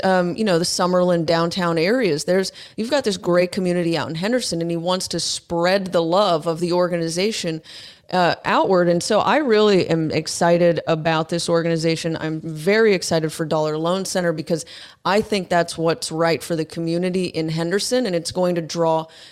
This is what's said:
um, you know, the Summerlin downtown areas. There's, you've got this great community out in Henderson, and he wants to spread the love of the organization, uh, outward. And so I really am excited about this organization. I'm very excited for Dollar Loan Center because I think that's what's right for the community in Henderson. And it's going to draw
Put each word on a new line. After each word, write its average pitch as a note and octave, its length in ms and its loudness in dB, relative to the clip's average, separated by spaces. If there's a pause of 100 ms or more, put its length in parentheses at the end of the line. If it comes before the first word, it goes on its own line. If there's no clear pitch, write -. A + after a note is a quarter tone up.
um, F#3 320 2
you A3 80 -2
know, F#3 140 4
the E3 80 0
Summerlin F3+ 600 2
downtown E3+ 520 0
areas. F3+ 480 0
There's, F#3 260 0 (240)
you've A3+ 160 -6
got C#4 140 0
this G3+ 100 -2
great F3+ 380 2
community F3 420 0
out C#3+ 140 -4
in E3 60 -6
Henderson, G3+ 440 -2
and E3+ 120 -2
he E3+ 40 -2
wants F3+ 340 -2
to E3+ 100 -4
spread F3+ 720 -2
the F3 100 2
love E3+ 420 2
of E3 140 -2
the E3+ 140 -2
organization, F3 880 -2 (500)
uh, F3 320 2
outward. F#3+ 460 2
And E3+ 120 2
so G#3 200 2
I A3 160 2
really G#3+ 500 4
am D#3+ 240 0
excited E3+ 720 2
about D#3+ 440 0
this E3+ 180 -4
organization. E3 720 0
I'm D#3 220 -6
very F#3 520 2
excited E3 380 0
for E3 140 -4
Dollar D#3 320 0
Loan F3 260 0
Center F3+ 300 -2
because D#3+ 320 -4 (400)
I G3 160 2
think G#3 260 -2
that's F3+ 300 0
what's D#3+ 340 -2
right E3 320 0
for E3+ 140 -4
the D#3 80 -2
community F3 600 -2
in D#3+ 200 -4
Henderson. F3+ 580 -2
And F#3+ 80 -2
it's E3+ 200 -4
going F3+ 220 0
to E3+ 60 -2
draw D#3+ 440 0 (260)